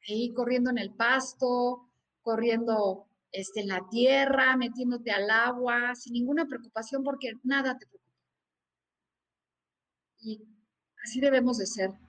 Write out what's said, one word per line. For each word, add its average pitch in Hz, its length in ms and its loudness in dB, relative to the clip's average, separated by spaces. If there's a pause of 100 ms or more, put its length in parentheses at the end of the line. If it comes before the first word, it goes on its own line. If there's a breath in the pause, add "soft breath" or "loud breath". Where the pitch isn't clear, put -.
ahí 233 240 -2
corriendo 247 380 0
en 240 60 -2
el 196 160 -6
pasto, 247 920 0 (400)
corriendo, 226 800 0 (240)
este, 196 300 -8
en 202 80 -4
la 185 200 -4
tierra, 262 680 4
metiéndote 240 540 -2
al 202 180 0
agua, 240 680 2
sin 233 160 -16
ninguna 262 340 0
preocupación 240 560 -8
porque 269 300 -4 (100)
nada 262 360 0
te - 100 -20
preocupa. - 240 -20 (2000)
Y 220 220 -10 (640)
así 254 160 -4
debemos 254 360 4
de 196 80 -4
ser, 190 260 -2 (180)